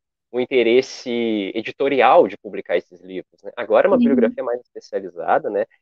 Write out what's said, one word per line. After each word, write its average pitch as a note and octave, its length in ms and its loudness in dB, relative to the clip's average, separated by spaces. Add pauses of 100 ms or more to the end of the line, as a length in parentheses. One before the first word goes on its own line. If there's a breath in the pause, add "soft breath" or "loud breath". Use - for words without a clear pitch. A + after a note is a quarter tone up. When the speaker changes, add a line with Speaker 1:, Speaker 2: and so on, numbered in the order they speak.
(320)
Speaker 1:
um A#2+ 80 -6
interesse A#2 1160 0
editorial C3 720 2
de G2 100 -10
publicar F#2+ 400 -6
esses F2+ 240 -10
livros, F#2 420 -14
né? G2+ 140 -14
Agora, A2 300 2
uma G3 80 2
Speaker 2:
Uhum. - 40 4
Speaker 1:
bibliografia C3 440 2
mais B2 180 -6
especializada, G2 880 -6
né? G#2 160 -2 (160)